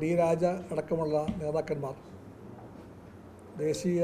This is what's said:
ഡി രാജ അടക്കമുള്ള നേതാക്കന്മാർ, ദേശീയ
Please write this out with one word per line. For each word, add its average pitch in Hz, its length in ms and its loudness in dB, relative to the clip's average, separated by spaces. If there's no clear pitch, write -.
ഡി 160 80 4
രാജ 170 240 6
അടക്കമുള്ള 151 540 2
നേതാക്കന്മാർ, 151 520 -2
ദേശീയ 170 380 2